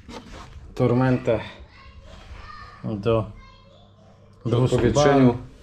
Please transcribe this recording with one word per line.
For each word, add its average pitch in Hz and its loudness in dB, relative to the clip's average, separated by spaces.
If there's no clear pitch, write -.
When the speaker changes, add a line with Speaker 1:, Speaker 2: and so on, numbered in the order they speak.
Speaker 1:
Tormentę 123 0
do, 117 -6
Speaker 2:
Do 110 -2
Speaker 1:
do 120 2
odpowietrzeniu. 127 4
Speaker 2:
stu 120 0
bar. - -16